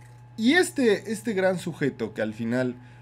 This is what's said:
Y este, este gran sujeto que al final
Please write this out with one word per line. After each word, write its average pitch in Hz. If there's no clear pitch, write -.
Y 233
este, 247
este 220
gran 190
sujeto 123
que -
al 110
final 120